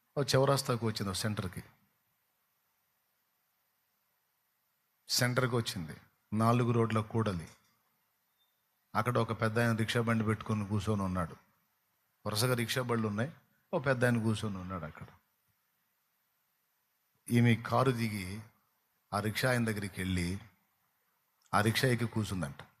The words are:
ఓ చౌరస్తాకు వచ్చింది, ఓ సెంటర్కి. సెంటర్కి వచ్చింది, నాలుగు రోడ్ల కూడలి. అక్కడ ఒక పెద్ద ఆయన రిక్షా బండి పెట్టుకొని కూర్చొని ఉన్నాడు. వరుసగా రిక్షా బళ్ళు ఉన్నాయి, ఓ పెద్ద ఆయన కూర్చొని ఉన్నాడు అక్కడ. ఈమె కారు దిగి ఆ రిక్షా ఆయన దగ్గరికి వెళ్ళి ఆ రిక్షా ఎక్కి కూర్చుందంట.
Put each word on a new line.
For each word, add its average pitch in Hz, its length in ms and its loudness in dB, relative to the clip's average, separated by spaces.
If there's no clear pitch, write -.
ఓ 147 40 0
చౌరస్తాకు 135 640 2
వచ్చింది, 107 240 -4
ఓ - 20 -4
సెంటర్కి. 98 520 -4
సెంటర్కి 123 480 0
వచ్చింది, 87 400 -4
నాలుగు 117 400 4
రోడ్ల 113 280 2
కూడలి. 104 480 -2
అక్కడ 120 240 0
ఒక 113 220 -2
పెద్ద 113 180 0
ఆయన 117 180 2
రిక్షా 113 240 0
బండి 113 240 2
పెట్టుకొని 107 420 0
కూర్చొని 104 360 0
ఉన్నాడు. 92 340 -2
వరుసగా 107 280 0
రిక్షా 120 280 -2
బళ్ళు 117 260 0
ఉన్నాయి, 110 240 -2
ఓ 175 40 0
పెద్ద 131 260 2
ఆయన 120 180 4
కూర్చొని 107 360 -2
ఉన్నాడు 90 260 -8
అక్కడ. - 220 -14
ఈమె 120 240 6
కారు 117 360 2
దిగి 104 500 -4
ఆ 104 60 0
రిక్షా 107 300 0
ఆయన 120 140 2
దగ్గరికి 104 360 -4
వెళ్ళి 92 380 0
ఆ 101 60 6
రిక్షా 110 280 2
ఎక్కి 120 180 2
కూర్చుందంట. 98 500 -4